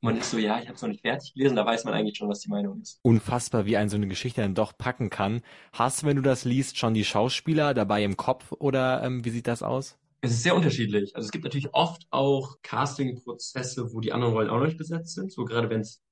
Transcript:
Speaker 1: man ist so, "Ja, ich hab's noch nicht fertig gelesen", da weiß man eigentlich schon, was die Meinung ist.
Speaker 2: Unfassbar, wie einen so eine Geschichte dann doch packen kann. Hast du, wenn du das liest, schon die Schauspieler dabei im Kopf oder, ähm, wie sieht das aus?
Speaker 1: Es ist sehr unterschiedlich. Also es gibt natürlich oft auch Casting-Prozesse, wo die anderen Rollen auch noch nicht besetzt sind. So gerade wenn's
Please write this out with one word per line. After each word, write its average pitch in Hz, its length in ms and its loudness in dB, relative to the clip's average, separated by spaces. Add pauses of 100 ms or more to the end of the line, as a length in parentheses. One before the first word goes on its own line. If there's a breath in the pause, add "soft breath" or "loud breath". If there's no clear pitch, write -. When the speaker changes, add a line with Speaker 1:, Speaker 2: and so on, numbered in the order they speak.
Speaker 1:
man 113 160 2
ist - 140 -4
so, 117 60 0
"Ja, 110 240 0
ich - 80 -12
hab's - 120 -16
noch 117 60 -4
nicht 104 140 -4
fertig 127 320 -4
gelesen", 131 240 2
da 104 80 4
weiß 117 180 2
man 107 100 -2
eigentlich 107 220 0
schon, 104 140 -4
was 101 100 -2
die - 100 -10
Meinung 101 300 -4
ist. - 220 -16
Speaker 2:
Unfassbar, 117 640 4
wie 110 100 2
einen 104 140 2
so 104 80 -2
eine 104 100 0
Geschichte 113 320 -4
dann 98 160 0
doch 107 220 0
packen 123 320 -2
kann. 107 320 -2 (320 loud breath)
Hast 127 280 2
du, 151 40 -2
wenn 143 100 4
du 139 60 2
das 131 240 2
liest, 127 320 0
schon 113 160 2
die 107 100 2
Schauspieler 143 720 2
dabei 104 320 2
im 98 100 0
Kopf - 380 -2
oder, 131 500 2
ähm, 123 220 -2
wie 117 60 -2
sieht 117 160 -6
das 117 160 -2
aus? 131 340 -4 (240)
Speaker 1:
Es 117 100 0
ist 117 120 2
sehr 180 120 4
unterschiedlich. 107 600 2
Also 113 80 -6
es 104 80 -8
gibt - 100 -6
natürlich 139 300 -4
oft 165 360 0
auch 135 520 0
Casting-Prozesse, 127 1300 -4
wo 113 60 -6
die 113 140 -2
anderen 120 200 2
Rollen 107 160 2
auch 117 100 2
noch 143 60 4
nicht 160 120 0
besetzt - 380 -8
sind. 190 180 -6
So 117 100 -6
gerade 113 260 0
wenn's 110 320 -4 (100)